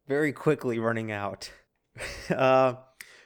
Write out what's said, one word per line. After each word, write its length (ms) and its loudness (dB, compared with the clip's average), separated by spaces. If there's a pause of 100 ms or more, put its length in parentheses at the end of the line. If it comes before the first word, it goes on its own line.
very 240 0
quickly 480 -2
running 320 -2
out. 440 -8
<laughs> 40 -20 (680)
Uh, 460 4 (500)